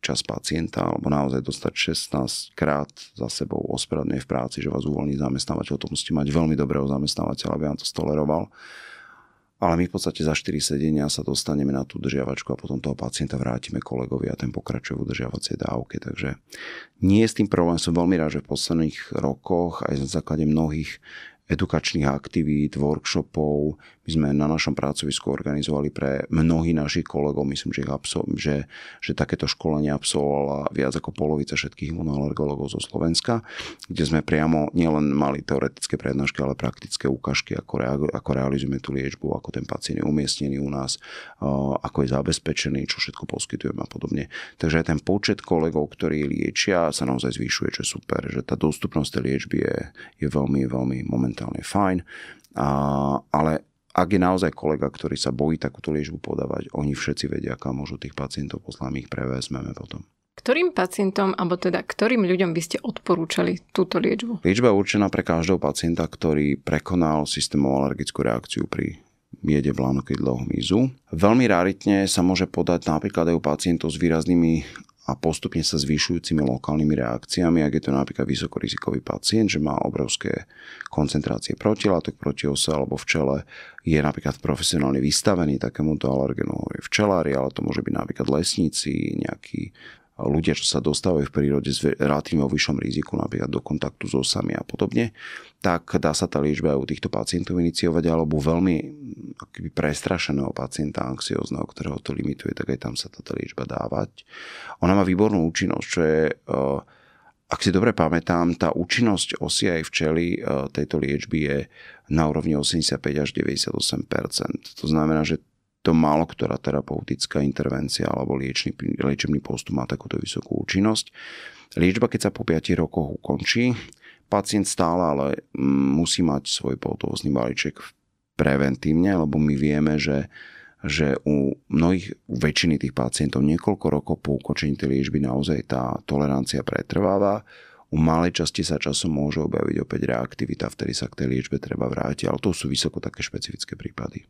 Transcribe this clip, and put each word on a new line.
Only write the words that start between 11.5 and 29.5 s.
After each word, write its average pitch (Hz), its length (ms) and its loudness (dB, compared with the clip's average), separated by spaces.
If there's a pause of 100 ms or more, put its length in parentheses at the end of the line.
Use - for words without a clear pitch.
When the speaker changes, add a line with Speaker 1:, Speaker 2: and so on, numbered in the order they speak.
Speaker 1:
na 67 160 0
tú - 80 -14
udržiavačku 67 560 -4
a - 80 -6
potom - 160 -6
toho 65 160 -4
pacienta 65 480 -4
vrátime 64 400 -4
kolegovi - 480 -4
a - 80 -4
ten - 160 -6
pokračuje - 480 -6
v - 80 -4
udržiavacej - 480 -6
dávke. - 400 -4
Takže - 400 -6 (640)
nie 101 240 6
je 113 80 2
s - 80 -4
tým 104 80 2
problém. 85 320 4
Som 85 160 0
veľmi 87 240 4
rád, 78 160 0
že 71 80 -4
v - 80 -6
posledných - 640 -2
rokoch 85 720 0
aj 71 80 0
na 69 160 -2
základe 78 320 0
mnohých 78 560 0 (460)
edukačných 80 640 0
aktivít, 73 640 0
workshopov. 76 1040 0 (240)
My - 80 -8
sme 78 240 4
na 73 160 2
našom 78 240 0
pracovisku - 560 -2
organizovali 73 640 -2
pre 69 320 -2
mnohých 82 480 4
našich 76 320 -2
kolegov, 71 400 0
myslím, 71 240 -4
že - 160 -4
ich 71 40 -4
absol-, - 440 -4
že, 71 320 -2 (320)
že - 160 -6
takéto - 320 -2
školenie 76 480 0